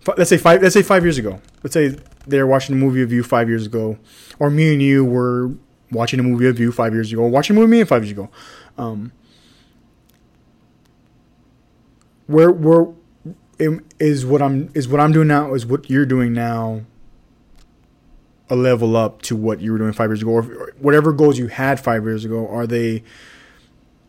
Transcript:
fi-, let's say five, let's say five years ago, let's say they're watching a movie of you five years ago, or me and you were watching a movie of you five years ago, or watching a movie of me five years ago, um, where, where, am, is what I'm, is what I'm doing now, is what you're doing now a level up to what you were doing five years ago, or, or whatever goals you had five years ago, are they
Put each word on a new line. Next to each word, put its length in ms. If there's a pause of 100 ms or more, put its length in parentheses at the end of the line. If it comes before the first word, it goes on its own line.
fi-, 160
let's 120
say 80
five, 240
let's 120
say 80
five 220
years 140
ago, 240 (220)
let's 100
say 220 (300)
they're 220
watching 260
a 40
movie 240
of 100
you 100
five 260
years 200
ago, 320 (400)
or 100
me 240
and 80
you 240
were 460 (400)
watching 280
a 40
movie 240
of 120
you 120
five 220
years 180
ago, 120
or 60
watching 260
a 40
movie 200
of 0
me 40
five 200
years 80
ago, 180 (480)
um, 340 (3250)
where, 240
where, 420 (640)
am, 240 (140)
is 260
what 160
I'm, 360
is 120
what 140
I'm 100
doing 180
now, 260
is 100
what 240
you're 160
doing 260
now 500 (1700)
a 40
level 400
up 280
to 120
what 260
you 100
were 80
doing 140
five 180
years 100
ago, 80
or, 120
or 360
whatever 340
goals 280
you 80
had 320
five 240
years 200
ago, 240
are 200
they 360 (1040)